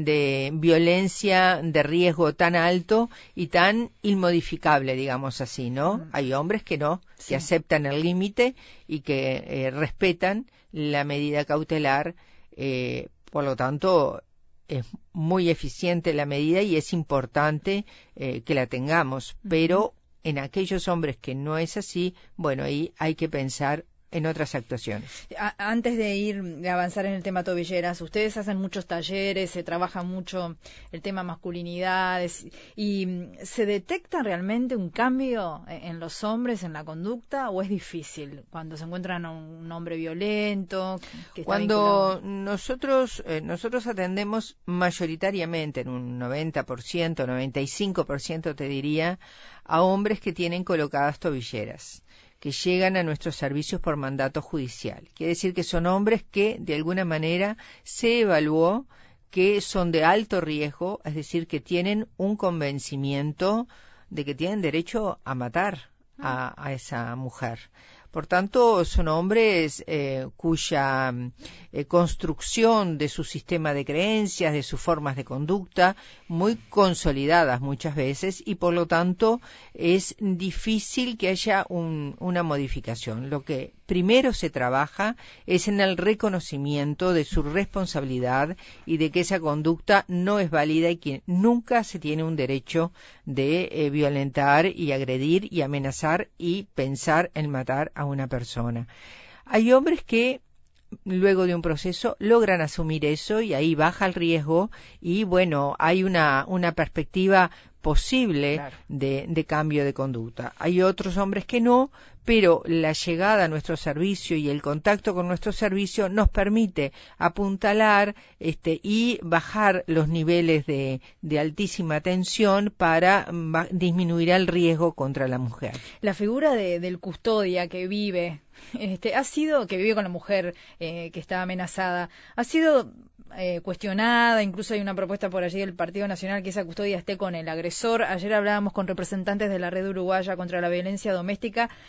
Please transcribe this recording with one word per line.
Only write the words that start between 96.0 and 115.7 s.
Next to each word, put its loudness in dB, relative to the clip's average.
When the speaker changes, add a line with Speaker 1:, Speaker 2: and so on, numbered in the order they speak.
Speaker 1:
y -4
pensar 0
en -2
matar -2
a -4
una -4
persona. -4
Hay 4
hombres 4
que, 2
luego 4
de 2
un -2
proceso, -2
logran 4
asumir -2
eso 0
y -2
ahí 2
baja 2
el 0
riesgo 2
y, 0
bueno, 2
hay 4
una, 4
una 0
perspectiva 4
posible 2
Speaker 2:
Claro. -6
Speaker 1:
de, -2
de 0
cambio 0
de 0
conducta. -6
Hay 4
otros 2
hombres 0
que 0
no, 6
pero 6
la 2
llegada 2
a 2
nuestro -2
servicio -2
y 0
el -2
contacto 0
con -2
nuestro -2
servicio 0